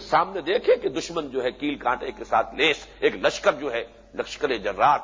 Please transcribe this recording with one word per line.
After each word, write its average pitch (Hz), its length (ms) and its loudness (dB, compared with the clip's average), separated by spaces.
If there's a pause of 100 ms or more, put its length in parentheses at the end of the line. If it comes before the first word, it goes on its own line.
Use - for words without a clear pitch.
سامنے 175 400 0
دیکھے 202 360 2
کہ - 120 -2
دشمن 160 400 -4
جو 123 160 -2
ہے 123 60 0
کیل 147 240 -6
کانٹے 127 380 -2
کے 117 120 -12
ساتھ 110 300 0
لیس 147 320 2 (140)
ایک - 160 2
لشکر 165 360 2
جو 139 200 -4
ہے، 117 120 -2 (300)
لشکر - 420 -4
جرار، 104 480 2